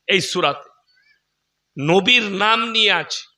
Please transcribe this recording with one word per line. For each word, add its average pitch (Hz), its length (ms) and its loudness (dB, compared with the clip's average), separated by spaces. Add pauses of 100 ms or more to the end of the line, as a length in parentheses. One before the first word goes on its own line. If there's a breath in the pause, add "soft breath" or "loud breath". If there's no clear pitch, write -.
এই 190 140 0
সূরাতে 156 480 -2 (1120)
নবীর 196 420 4
নাম 214 460 -2
নিয়ে 220 240 0
আছে। - 340 -6 (120)